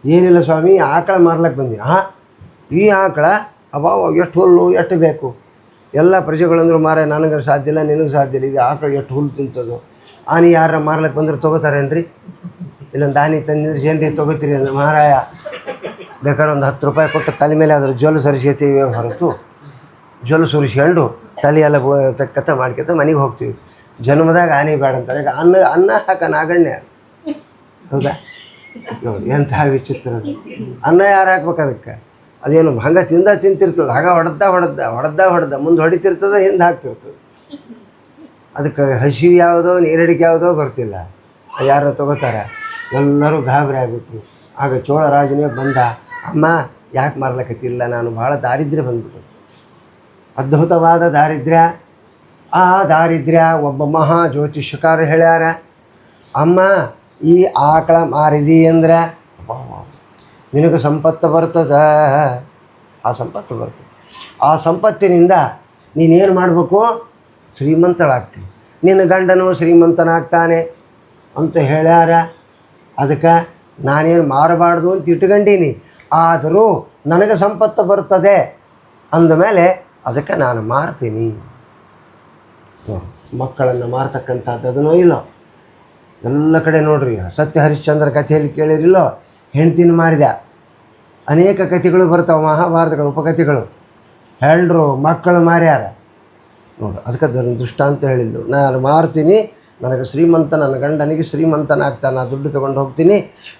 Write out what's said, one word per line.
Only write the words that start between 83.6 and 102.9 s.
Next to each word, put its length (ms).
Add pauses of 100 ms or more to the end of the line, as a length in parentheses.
ಮಾರ್ತಕ್ಕಂಥದ್ದು 800
ಅದನ್ನೋ 260
ಇಲ್ಲೋ, 260 (1000)
ಎಲ್ಲ 360
ಕಡೆ 220
ನೋಡ್ರಿ. 340 (180)
ಸತ್ಯ 280
ಹರಿಶ್ಚಂದ್ರ 500
ಕಥೆಯಲ್ಲಿ 400
ಕೇಳಿರಿಲ್ಲೋ, 540 (500)
ಹೆಂಡ್ತಿನ 400
ಮಾರಿದ. 320 (1000)
ಅನೇಕ 360
ಕಥೆಗಳು 460
ಬರ್ತಾವೆ, 360
ಮಹಾಭಾರತಗಳು, 640
ಉಪಕಥೆಗಳು. 540 (800)
ಹೆಂಡ್ರು 440 (160)
ಮಕ್ಕಳು 440
ಮಾರ್ಯಾರ, 380 (1000)
ನೋಡು, 260
ಅದಕ್ಕೆ 200
ಅದರ 140
ದೃಷ್ಟಾಂತ 640
ಹೇಳಿದ್ದು. 420
"ನಾನು 340
ಮಾರ್ತೀನಿ, 800 (220)
ನನಗೆ 220
ಶ್ರೀಮಂತ, 500
ನನ್ನ 200
ಗಂಡನಿಗೆ 480
ಶ್ರೀಮಂತನಾಗ್ತಾನೆ, 920
ನಾ 80
ದುಡ್ಡು 260
ತೊಗೊಂಡು 300
ಹೋಗ್ತೀನಿ, 540 (260)